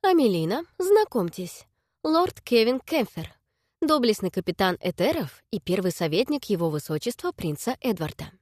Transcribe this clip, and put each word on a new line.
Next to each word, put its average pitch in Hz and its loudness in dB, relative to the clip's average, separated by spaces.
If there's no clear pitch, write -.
"Амелина, 240 2
знакомьтесь, 359 0
лорд 330 0
Кевин 240 2
Кемпфер, - -4
доблестный 240 2
капитан 180 -2
Этеров 180 -2
и 208 -6
первый 185 0
советник 190 -2
его 170 0
высочества 156 -6
принца 170 -6
Эдварда". 170 -6